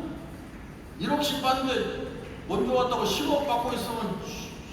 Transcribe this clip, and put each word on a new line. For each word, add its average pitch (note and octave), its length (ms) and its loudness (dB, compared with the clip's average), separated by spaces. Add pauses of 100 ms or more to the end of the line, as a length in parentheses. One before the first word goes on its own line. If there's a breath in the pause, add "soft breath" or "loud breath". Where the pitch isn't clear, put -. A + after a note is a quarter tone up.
(1000)
일억씩 C#4+ 440 2
받는데 C4 640 2 (420)
먼저 B3 240 2
왔다고 B3 340 4
십억 C#4+ 420 2
받고 A#3+ 240 2
있으면 A3+ 480 -2 (520)